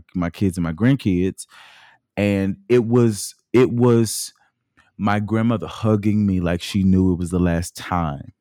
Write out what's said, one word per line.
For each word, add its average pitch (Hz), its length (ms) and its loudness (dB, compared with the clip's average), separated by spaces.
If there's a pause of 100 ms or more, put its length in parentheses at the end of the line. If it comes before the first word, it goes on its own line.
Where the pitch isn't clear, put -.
(160)
my 87 140 -2
kids 92 280 -4
and 90 60 -2
my 82 100 -4
grandkids." 95 760 -2 (720)
And 98 400 -2 (120)
it 120 160 4
was, 117 500 0 (180)
it 123 200 4
was 117 600 2 (640)
my 104 220 0
grandmother 107 480 -2
hugging 107 580 0
me 95 140 2
like 87 220 -2
she 98 220 -2
knew 92 300 4
it 85 60 -2
was 87 120 -6
the 90 80 0
last 85 360 -2
time. 80 640 -6